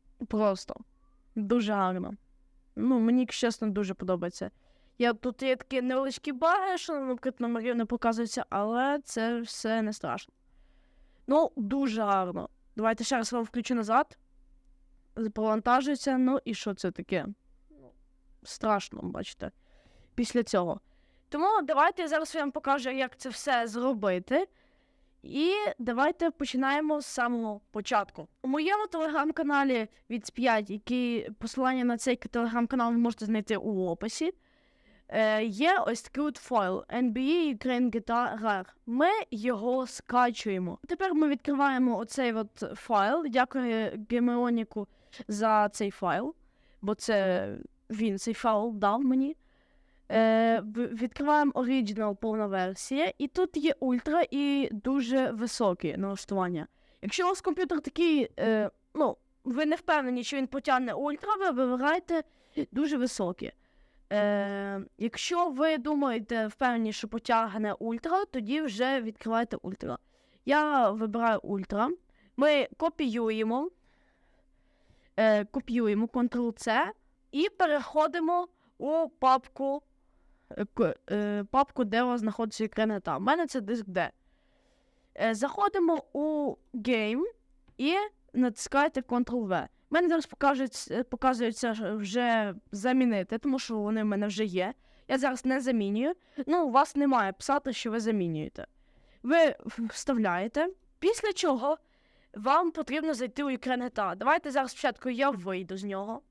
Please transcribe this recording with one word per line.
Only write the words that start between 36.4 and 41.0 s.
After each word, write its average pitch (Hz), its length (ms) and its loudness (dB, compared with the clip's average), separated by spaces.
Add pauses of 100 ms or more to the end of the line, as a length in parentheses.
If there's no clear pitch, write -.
N 247 240 0
B 226 60 -4
A 294 380 2
Ukraine 247 340 0
Guitar 233 520 -2
Rare. 202 240 0 (200)
Ми 262 220 2 (220)
його 240 560 -2
скачуємо. 214 1000 0
Тепер 359 280 -2